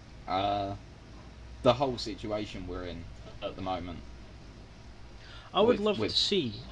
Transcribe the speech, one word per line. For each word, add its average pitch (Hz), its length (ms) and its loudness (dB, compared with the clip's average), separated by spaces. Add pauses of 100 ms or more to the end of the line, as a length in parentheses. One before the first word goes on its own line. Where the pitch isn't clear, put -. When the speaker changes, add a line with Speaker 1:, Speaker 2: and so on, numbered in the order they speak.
(260)
Speaker 1:
Uh, 101 480 2 (880)
the 123 120 10
whole 127 240 2
situation 107 680 -4
we're 90 180 -4
in 87 200 -6 (380)
at 101 140 -6
the 95 60 -6
moment. 90 360 -2 (1500)
Speaker 2:
I 180 80 6
would 226 180 10
Speaker 1:
With, - 20 -2
Speaker 2:
love 208 180 4
Speaker 1:
with 101 140 4
Speaker 2:
to - 40 -2
see, 143 380 4 (180)